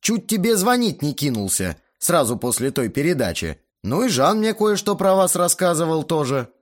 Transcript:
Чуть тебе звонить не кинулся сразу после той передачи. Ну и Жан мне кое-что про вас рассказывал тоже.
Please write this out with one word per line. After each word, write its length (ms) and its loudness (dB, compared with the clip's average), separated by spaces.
Чуть 260 -2
тебе 280 2
звонить 460 0
не 120 -2
кинулся 640 -2
сразу 400 0
после 340 -2
той 180 -2
передачи. 720 -2
Ну 220 -2
и 40 0
Жан 300 2
мне 140 0
кое-что 420 0
про 200 2
вас 200 2
рассказывал 680 0
тоже. 460 -2